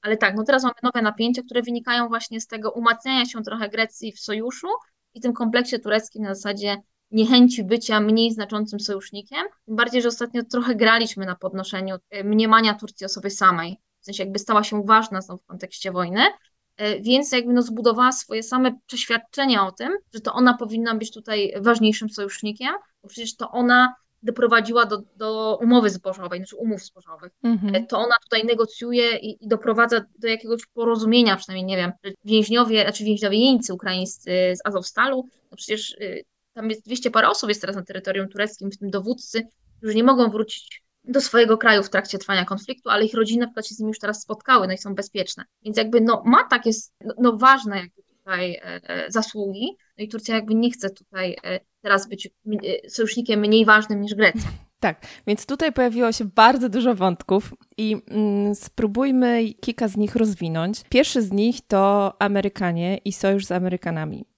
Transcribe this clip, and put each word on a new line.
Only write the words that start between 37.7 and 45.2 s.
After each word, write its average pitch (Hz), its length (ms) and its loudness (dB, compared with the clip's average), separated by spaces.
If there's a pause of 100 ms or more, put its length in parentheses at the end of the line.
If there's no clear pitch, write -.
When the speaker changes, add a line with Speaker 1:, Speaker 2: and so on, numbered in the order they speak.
Speaker 1:
na 185 60 -10
terytorium 190 460 -6
tureckim, 202 420 -6
w 196 80 -18
tym 202 120 -8
dowódcy, 226 580 -6 (300)
którzy 214 160 -6
nie 226 100 4
mogą 247 260 6
wrócić - 520 -8 (240)
do 254 140 2
swojego 226 380 4
kraju 214 240 6
w 196 80 -6
trakcie 196 280 -2
trwania 190 260 -2
konfliktu, 220 460 -8
ale 220 140 4
ich 220 100 -2
rodziny 226 260 0
na 240 60 0
przykład 226 200 -10
się 214 80 -12
z - 40 -18
nimi 214 120 -4
już 214 80 -8
teraz 214 240 -6
spotkały, 214 440 2
no 185 60 -4
i 185 60 -6
są 196 160 -10
bezpieczne. 196 500 -6 (180)